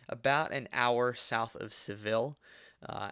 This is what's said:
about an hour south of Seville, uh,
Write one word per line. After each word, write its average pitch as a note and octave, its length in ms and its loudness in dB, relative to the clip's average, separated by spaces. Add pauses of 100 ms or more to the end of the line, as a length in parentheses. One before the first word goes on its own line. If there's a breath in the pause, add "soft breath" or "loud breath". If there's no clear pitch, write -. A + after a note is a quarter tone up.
about C#3 420 2
an C3+ 220 -4
hour B2 400 4
south A#2 420 -2
of - 180 -8
Seville, A2 640 -2 (500 loud breath)
uh, G2+ 240 -6